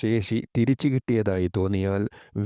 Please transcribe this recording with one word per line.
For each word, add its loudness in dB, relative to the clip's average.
ശേഷി 0
തിരിച്ചു 2
കിട്ടിയതായി 0
തോന്നിയാൽ 0